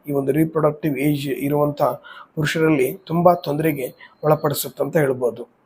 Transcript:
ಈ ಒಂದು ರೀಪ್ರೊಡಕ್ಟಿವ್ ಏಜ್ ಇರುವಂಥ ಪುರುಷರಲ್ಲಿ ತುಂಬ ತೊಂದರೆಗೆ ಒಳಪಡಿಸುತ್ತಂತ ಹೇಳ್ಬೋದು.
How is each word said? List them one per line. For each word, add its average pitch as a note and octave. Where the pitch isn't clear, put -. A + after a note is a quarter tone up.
ಈ D3
ಒಂದು C#3
ರೀಪ್ರೊಡಕ್ಟಿವ್ D3+
ಏಜ್ C#3+
ಇರುವಂಥ C#3+
ಪುರುಷರಲ್ಲಿ D#3
ತುಂಬ E3+
ತೊಂದರೆಗೆ D3
ಒಳಪಡಿಸುತ್ತಂತ D3
ಹೇಳ್ಬೋದು. B2